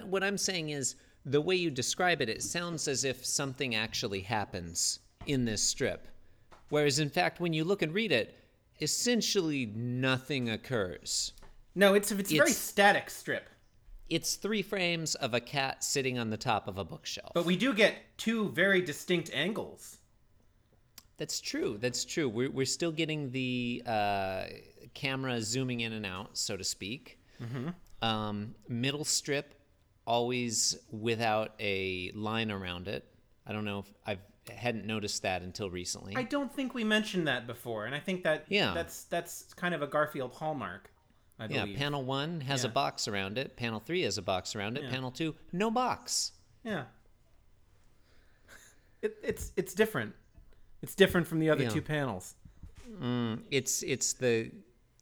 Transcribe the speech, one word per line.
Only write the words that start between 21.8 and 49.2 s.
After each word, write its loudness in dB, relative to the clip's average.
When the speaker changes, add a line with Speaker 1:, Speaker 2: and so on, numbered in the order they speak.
Speaker 1:
true. 0
We're, 0
we're 0
still 0
getting -2
the, -2
uh, 0
camera -2
zooming -2
in -4
and -6
out, -8
so -2
to -6
speak. -6
Speaker 2:
Mm-hmm. -6
Speaker 1:
Um, -2
middle -2
strip, -2
always 2
without 2
a 0
line 0
around -4
it. -4
I -8
don't -2
know -2
if -12
I've, -4
hadn't -4
noticed -2
that 0
until -6
recently. -6
Speaker 2:
I 0
don't -2
think -4
we -2
mentioned 2
that 0
before, -6
and -6
I -4
think -2
that 0
Speaker 1:
Yeah. 4
Speaker 2:
that's, -4
that's -6
kind 0
of 0
a -2
Garfield 0
hallmark, -6
I -8
Speaker 1:
Yeah, 0
Speaker 2:
believe. -6
Speaker 1:
panel 0
one -2
has 0
a 2
Speaker 2:
Yeah. -4
Speaker 1:
box 0
around -2
it, -6
panel -2
three -2
has 0
a -4
box 0
around -2
it, -6
Speaker 2:
Yeah. -8
Speaker 1:
panel -4
two, -4
no 2
box. 0
Speaker 2:
Yeah. -4
It, -4